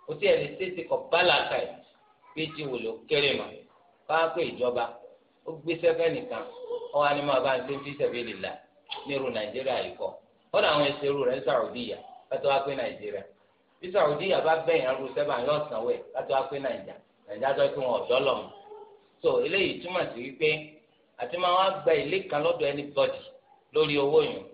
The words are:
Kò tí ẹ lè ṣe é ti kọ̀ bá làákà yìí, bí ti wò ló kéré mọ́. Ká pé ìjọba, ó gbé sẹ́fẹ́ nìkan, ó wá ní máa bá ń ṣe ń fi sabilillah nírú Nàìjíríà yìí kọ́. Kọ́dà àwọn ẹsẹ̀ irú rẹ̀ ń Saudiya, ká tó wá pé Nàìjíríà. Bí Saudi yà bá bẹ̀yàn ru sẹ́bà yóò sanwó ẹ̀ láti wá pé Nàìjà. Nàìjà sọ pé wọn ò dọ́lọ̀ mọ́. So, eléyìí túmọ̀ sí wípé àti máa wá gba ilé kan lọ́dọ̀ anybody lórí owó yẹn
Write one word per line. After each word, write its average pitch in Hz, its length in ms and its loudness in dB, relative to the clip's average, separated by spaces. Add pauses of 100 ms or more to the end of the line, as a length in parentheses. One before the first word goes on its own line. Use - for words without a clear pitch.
Kò 151 120 -10
tí 196 120 -2
ẹ 170 100 6
lè 147 120 0
ṣe - 160 -6
é 180 60 -4
ti 175 140 -8
kọ̀ 131 140 -2 (100)
bá 165 140 2
làákà 147 360 2
yìí, - 140 -6 (540)
bí 156 200 -8
ti 151 180 -10
wò 131 140 -4
ló 113 120 -4 (160)
kéré 143 260 4
mọ́. - 160 -4 (600)
Ká 151 80 0 (120)
pé 170 140 -2
ìjọba, 120 420 0 (640)
ó 160 60 -8
gbé 160 220 -6
sẹ́fẹ́ 165 380 2
nìkan, - 300 -6 (480)
ó 143 100 0
wá 143 140 6
ní 143 80 -2
máa 139 180 2
bá 135 120 2
ń 127 100 0
ṣe 135 120 -6
ń 139 80 -6
fi 143 120 -8
sabilillah 113 640 -4 (460)
nírú 135 260 -4
Nàìjíríà 117 520 -2
yìí 92 160 -6
kọ́. 95 140 -4 (440)
Kọ́dà 202 160 4
àwọn 147 160 4
ẹsẹ̀ 139 200 -2
irú 143 180 2
rẹ̀ 123 120 2
ń 139 80 -6
Saudiya, 120 540 0 (260)
ká 135 140 -4
tó 143 100 0
wá 139 120 4
pé 139 140 -4
Nàìjíríà. 104 480 -6 (600)
Bí 180 100 -10
Saudi 170 380 2
yà 147 100 4
bá 160 160 4
bẹ̀yàn 151 400 2
ru 135 120 -6
sẹ́bà 147 360 0
yóò 147 200 2
sanwó 117 260 -4
ẹ̀ 120 100 0 (120)
láti 131 200 -4
wá 131 100 4
pé 143 160 -6
Nàìjà. - 360 -6 (280)
Nàìjà 107 260 -2
sọ 139 140 2
pé 139 180 2
wọn 127 120 0
ò 101 140 0
dọ́lọ̀ 131 280 4
mọ́. - 160 -6 (680)
So, 165 100 2 (120)
eléyìí 151 400 0
túmọ̀ 175 260 -2
sí 117 140 -10
wípé 139 280 0 (680)
àti 123 200 -6
máa 180 160 4
wá 185 160 6
gba 165 240 2
ilé 147 260 0
kan 147 220 -2
lọ́dọ̀ 160 280 2
anybody 143 500 0 (540)
lórí 147 220 4
owó 143 240 6
yẹn - 220 -2 (120)